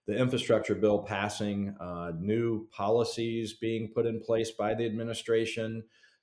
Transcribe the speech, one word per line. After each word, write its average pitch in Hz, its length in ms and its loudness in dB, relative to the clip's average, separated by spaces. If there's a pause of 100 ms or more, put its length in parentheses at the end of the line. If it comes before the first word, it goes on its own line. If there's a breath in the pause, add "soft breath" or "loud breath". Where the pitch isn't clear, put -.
the 104 100 -2
infrastructure 117 580 2
bill 104 260 4
passing, 101 800 -2
uh, 87 360 -6
new 110 540 0
policies 113 840 0
being 113 340 -2
put 117 180 0
in 113 140 -2
place 113 320 0
by 107 220 0
the 117 100 0
administration, 113 1000 -2 (400 soft breath)